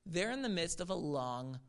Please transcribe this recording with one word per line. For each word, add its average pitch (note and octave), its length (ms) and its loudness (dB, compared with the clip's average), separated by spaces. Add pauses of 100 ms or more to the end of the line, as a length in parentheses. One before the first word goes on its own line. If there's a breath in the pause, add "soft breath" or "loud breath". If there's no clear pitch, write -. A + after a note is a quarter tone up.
They're F#3 260 2
in C4+ 120 0
the B3 60 2
midst F3 320 0
of F3+ 100 -2
a F#3+ 40 2
long C3 760 -2